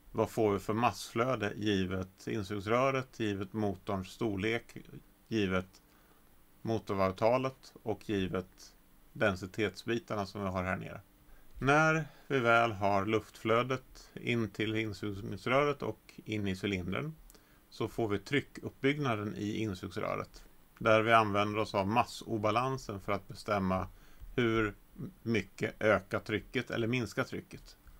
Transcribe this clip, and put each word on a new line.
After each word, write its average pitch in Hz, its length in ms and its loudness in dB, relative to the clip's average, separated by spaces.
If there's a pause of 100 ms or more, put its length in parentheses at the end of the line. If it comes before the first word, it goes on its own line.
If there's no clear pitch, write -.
(120)
vad 110 180 2
får 107 240 4
vi 98 60 2
för 110 140 -4
massflöde 117 840 0
givet 95 720 0
insugsröret, 117 920 -2
givet 101 340 -2
motorns 98 580 -2
storlek, 110 640 -2 (500)
givet 95 540 0 (800)
motorvarvtalet 110 1120 0 (100)
och 104 260 -6
givet 92 680 -4 (380)
densitetsbitarna 104 1120 -2
som 101 180 -8
vi 98 60 -2
har 92 140 -2
här 92 140 -2
nere. - 240 -10 (580)
När 156 480 2 (200)
vi 139 120 2
väl 117 320 6
har 98 340 2
luftflödet 113 1080 -2
in 117 360 -2
till 107 260 -2
insugningsröret 110 1040 -2
och - 440 -8
in 107 220 -2
i 95 160 0
cylindern 101 500 -2 (560)
så - 180 -4
får 113 200 -2
vi 101 120 0
tryckuppbyggnaden 127 1160 -2
i 104 200 -4
insugsröret, 98 840 -4 (360)
där 110 220 6
vi 113 120 4
använder 104 460 4
oss 107 160 -2
av 98 120 2
massobalansen 113 1120 0
för - 100 -2
att 98 160 -2
bestämma 92 600 0 (480)
hur 113 380 2 (500)
mycket 117 560 -2
öka 101 400 4
trycket 107 520 -4
eller 113 160 0
minska 123 360 -2
trycket. - 540 -12 (220)